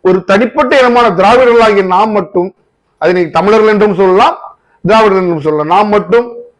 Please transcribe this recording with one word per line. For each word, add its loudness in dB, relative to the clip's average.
ஒரு 0
தனிப்பட்ட 0
இனமான 2
திராவிடர்களாகிய 2
நாம் -2
மட்டும், -4
அதை -2
நீங்க -2
தமிழர்கள் 2
என்றும் 0
சொல்லலாம், 0
திராவிடர்கள் 2
என்றும் -4
சொல்லலாம், -4
நாம் 0
மட்டும் -2